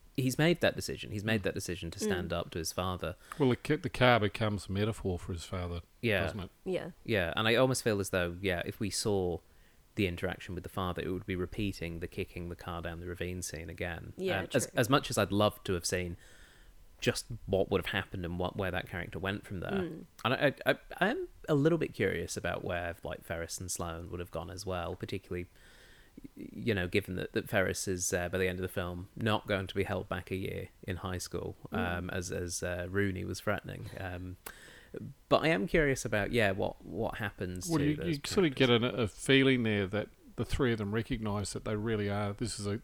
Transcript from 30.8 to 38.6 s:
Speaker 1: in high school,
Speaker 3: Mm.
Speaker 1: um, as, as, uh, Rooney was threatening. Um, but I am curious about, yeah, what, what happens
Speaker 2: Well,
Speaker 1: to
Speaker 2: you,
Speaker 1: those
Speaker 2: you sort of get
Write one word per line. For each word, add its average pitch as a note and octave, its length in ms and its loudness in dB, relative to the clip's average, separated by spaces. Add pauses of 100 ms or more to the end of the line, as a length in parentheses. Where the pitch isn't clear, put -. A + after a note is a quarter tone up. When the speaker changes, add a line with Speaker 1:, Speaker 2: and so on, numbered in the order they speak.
Speaker 1:
in F#2 120 -2
high F#2 200 -4
school, - 380 -6 (160)
Speaker 3:
Mm. F2 260 0
Speaker 1:
um, F2+ 120 -4
as, F2+ 200 -4
as, F2+ 320 -4
uh, F2+ 260 -2
Rooney F#2+ 360 0
was F#2 160 -4
threatening. F#2+ 460 -4 (120)
Um, F2+ 380 -6 (920)
but - 140 8
I D3 60 4
am F#3 180 2
curious D3 380 2
about, G#2 280 0
yeah, G#2+ 200 4
what, G2+ 320 -2
what F2 320 -4
happens F#2+ 520 -4
Speaker 2:
Well, D#3+ 120 4
Speaker 1:
to C#3+ 40 4
Speaker 2:
you, D3+ 120 2
Speaker 1:
those D3+ 180 -4
Speaker 2:
you C#3+ 120 -4
sort F#3+ 200 4
of C3+ 80 2
get C3 140 6